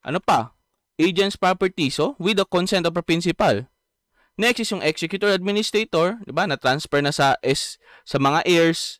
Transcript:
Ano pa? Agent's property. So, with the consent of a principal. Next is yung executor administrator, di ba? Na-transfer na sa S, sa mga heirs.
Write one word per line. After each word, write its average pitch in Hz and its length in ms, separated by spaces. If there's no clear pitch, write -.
Ano 143 160
pa? 135 380
Agent's 185 400
property. 185 500
So, 160 300
with 196 240
the - 20
consent 185 400
of 170 140
a - 20
principal. 165 720
Next 240 260
is 214 140
yung 185 80
executor 180 480
administrator, 202 960
di - 80
ba? 208 160
Na-transfer 139 480
na 143 160
sa 139 260
S, - 380
sa - 160
mga 139 260
heirs. 165 560